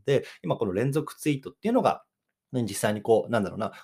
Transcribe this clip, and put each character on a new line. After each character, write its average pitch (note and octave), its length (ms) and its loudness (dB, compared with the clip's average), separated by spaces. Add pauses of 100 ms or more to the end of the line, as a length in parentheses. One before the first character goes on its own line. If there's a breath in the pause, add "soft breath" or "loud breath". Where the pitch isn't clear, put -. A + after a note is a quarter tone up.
で、 C#3 200 2 (180 loud breath)
今 D#3 140 -2
こ A2+ 100 -2
の F#2 60 -2
連 B2+ 200 0
続 D3 240 -4
ツ - 140 0
イ C#3+ 40 2
ー C#3 60 -6
ト - 100 -12
っ - 60 -18
て - 120 -6
い - 20 2
う A#3+ 40 2
の B3 60 4
が、 A2 240 0 (480)
ね、 B2 100 0
実 G2 120 -4
際 G#2+ 200 0
に G#2 80 -6
こ A2 260 4
う、 - 40 -12
な A2+ 80 2
ん G2 40 0
だ F2 60 -4
ろ F2 60 -10
う - 20 -8
な、 G#2+ 120 -6 (140 loud breath)